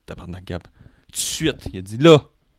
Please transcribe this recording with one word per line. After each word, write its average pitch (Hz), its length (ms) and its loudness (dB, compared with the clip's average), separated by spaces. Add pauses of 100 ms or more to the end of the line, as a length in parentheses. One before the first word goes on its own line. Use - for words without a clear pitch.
tabarnak, 87 400 -18
Gab. 90 180 -12
Tout - 60 -20 (440)
de - 40 -14
suite, - 560 -6
il 95 60 -12
a 92 40 -12
dit, « 104 160 -14
Là, 156 200 8 (400)